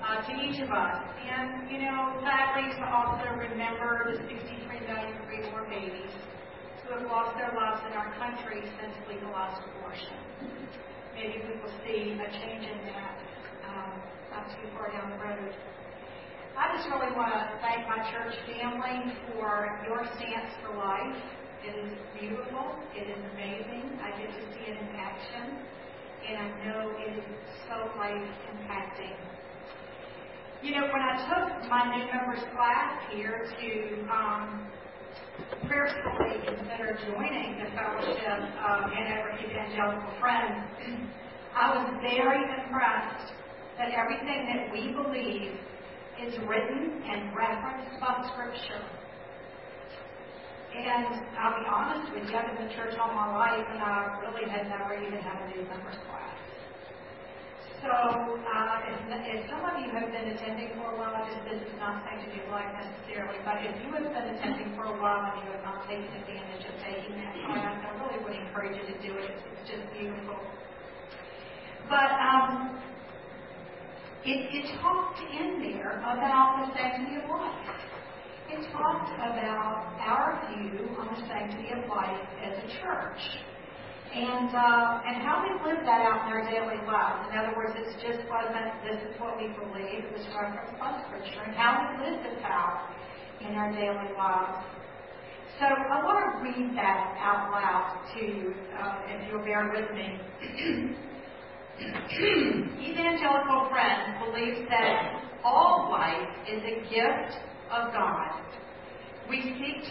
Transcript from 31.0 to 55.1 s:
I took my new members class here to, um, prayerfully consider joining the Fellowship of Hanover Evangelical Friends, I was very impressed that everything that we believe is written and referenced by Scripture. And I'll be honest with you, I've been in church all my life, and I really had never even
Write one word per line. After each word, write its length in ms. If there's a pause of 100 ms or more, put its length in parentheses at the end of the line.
I 200
took 480
my 160 (100)
new 160
members 300 (140)
class 420 (160)
here 320
to, 640
um, 560 (1000)
prayerfully 840
consider 560
joining 560
the 160
Fellowship 640 (240)
of 240
Hanover 480
Evangelical 720 (100)
Friends, 460 (880)
I 240
was 240
very 400
impressed 920 (440)
that 160
everything 560
that 240
we 200
believe 680 (640)
is 80 (160)
written 560
and 300
referenced 680
by 320
Scripture. 480 (1900)
And 480 (160)
I'll 240
be 80
honest 440
with 160
you, 60
I've 220
been 100
in 80
church 220
all 160
my 160
life, 400
and 100
I 460
really 240
had 200
never 280
even 240